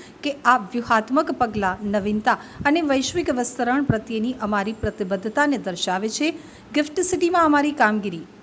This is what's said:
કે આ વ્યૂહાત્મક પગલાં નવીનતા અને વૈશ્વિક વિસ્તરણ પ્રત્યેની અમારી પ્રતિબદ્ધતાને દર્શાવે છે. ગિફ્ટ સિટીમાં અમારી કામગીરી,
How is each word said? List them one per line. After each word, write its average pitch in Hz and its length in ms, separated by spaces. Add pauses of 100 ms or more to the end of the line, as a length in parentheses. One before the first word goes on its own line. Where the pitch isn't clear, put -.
(240)
કે 285 120 (100)
આ 254 120
વ્યૂહાત્મક 240 720
પગલાં 208 560
નવીનતા 208 500 (280)
અને 311 160
વૈશ્વિક 285 520
વિસ્તરણ 247 500
પ્રત્યેની 226 580
અમારી 208 320
પ્રતિબદ્ધતાને 214 840
દર્શાવે 190 520
છે. 302 240 (400)
ગિફ્ટ 294 260
સિટીમાં 359 460
અમારી 294 260
કામગીરી, 214 480 (240)